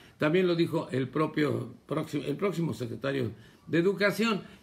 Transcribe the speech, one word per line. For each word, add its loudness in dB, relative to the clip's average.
También 4
lo 2
dijo 0
el 0
propio 0
próximo, -4
el -2
próximo -2
secretario -4
de 0
Educación. 2